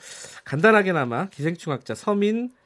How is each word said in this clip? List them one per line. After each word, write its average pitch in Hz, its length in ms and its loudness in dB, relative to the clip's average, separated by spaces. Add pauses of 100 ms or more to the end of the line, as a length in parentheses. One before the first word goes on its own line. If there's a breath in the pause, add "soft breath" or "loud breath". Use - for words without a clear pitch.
(440 loud breath)
간단하게나마 170 840 2
기생충학자 147 680 -6
서민 214 540 -2 (160)